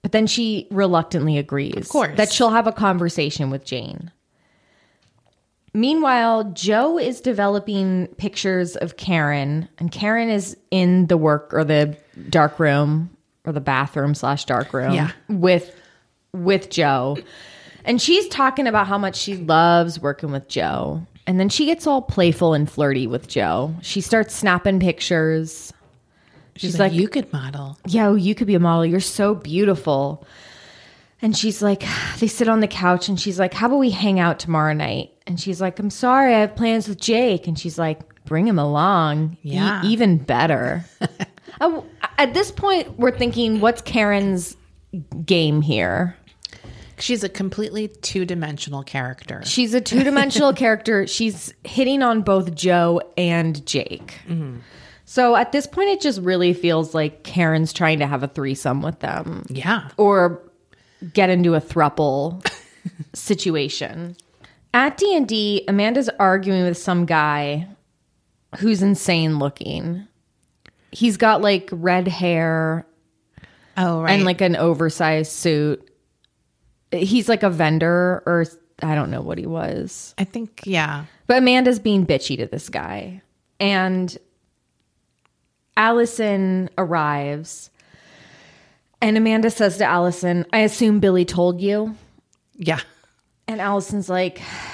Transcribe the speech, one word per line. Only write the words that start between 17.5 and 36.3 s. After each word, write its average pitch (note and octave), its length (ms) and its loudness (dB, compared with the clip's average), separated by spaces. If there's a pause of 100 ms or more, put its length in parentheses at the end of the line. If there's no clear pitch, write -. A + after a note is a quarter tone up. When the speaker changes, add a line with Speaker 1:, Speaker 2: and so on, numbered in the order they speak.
Speaker 1:
And A#3+ 160 0
she's F4+ 260 2
talking C4+ 400 0
about G#3+ 200 2
how G3+ 100 -2
much G3 180 -2
she G3 220 -6
loves E3+ 640 4
working C#3+ 320 -4
with C#3 160 -8
Joe. D2 580 -4 (220)
And F#3 120 2
then G3 100 2
she D4+ 160 0
gets E4 200 0
all C#4 160 2
playful E3+ 520 2
and D3 180 0
flirty C3+ 340 0
with A#2+ 220 -6
Joe. A#2 540 -2
She F#3+ 200 -6
starts A3 320 0
snapping F#3+ 460 0
pictures. D#3+ 960 -2 (800)
Speaker 2:
She's F3+ 160 -6
Speaker 1:
She's E3+ 80 -4
Speaker 2:
like, F#3+ 140 4
Speaker 1:
like, E3+ 80 2
Speaker 2:
"You G#3 80 2
could - 220 -4
model." C#3 540 -10
Speaker 1:
"Yeah, G#3 220 2
oh, G3+ 80 4
you G3+ 180 2
could G#3 140 -2
be G3+ 80 2
a F3 40 4
model. E3+ 260 4
You're E3+ 160 0
so G#3 340 0
beautiful." D#3 920 -2 (960)
And A3 160 0
she's A3 240 -2
like, G3+ 220 0 (180)
<sighs> - 180 -8
they A3+ 80 2
sit A3 200 0
on A3 140 4
the G#3 60 2
couch F3+ 420 0
and F#3+ 100 -2
she's F#3 200 -4
like, F#3 140 0
"How A3+ 140 -2
about C4+ 120 4
we B3+ 120 4
hang F#3+ 280 2
out E3+ 200 2
tomorrow D#3 340 0
night?" D3 380 -4 (160)
And F3 120 -6
she's F3+ 220 -6
like, F#3 180 -4
"I'm G#3 100 -4
sorry, B3+ 440 4